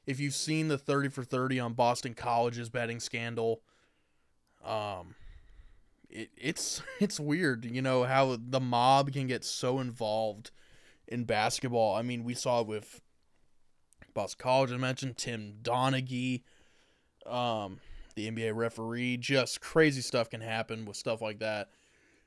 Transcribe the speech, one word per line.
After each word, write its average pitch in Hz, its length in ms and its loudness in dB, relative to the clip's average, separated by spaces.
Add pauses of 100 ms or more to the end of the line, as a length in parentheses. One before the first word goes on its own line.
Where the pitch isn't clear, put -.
if 135 120 -4
you've 143 160 -2
seen 156 340 0
the 143 100 2
thirty 139 300 0
for 135 140 -6
thirty 127 380 0
on 117 140 -4
Boston 120 400 2
College's 117 560 0
betting 117 280 -4
scandal, 117 640 -2 (1040)
um, 101 500 -4 (920)
it, - 280 -12
it's, - 540 -4
<laughs> - 80 -10
it's 202 220 0
weird, 147 440 0
you 123 160 -4
know, 131 240 4
how 131 360 4
the 123 180 -2
mob 131 540 6
can 135 160 -2
get 123 160 -2
so 131 340 0
involved 110 720 -2 (560)
in 123 180 -2
basketball. 113 680 2
I 113 80 0
mean, 120 220 -4
we 120 100 -4
saw 120 280 2
it 107 40 -6
with 107 340 -8 (1120)
Boston - 300 -4
College, 127 300 4
I 123 60 -4
mentioned, 127 380 -4
Tim 107 460 -8
Donaghy, 127 800 0 (840)
um, 110 520 -2 (380)
the 107 100 -4
N 113 80 -6
B 113 120 -2
A 110 80 0
referee, 117 640 -2
just 127 420 2
crazy 151 400 4
stuff 120 300 0
can 113 100 -8
happen 113 460 -4
with 101 100 -10
stuff 113 240 -2
like 107 180 -6
that. 107 300 -2 (580)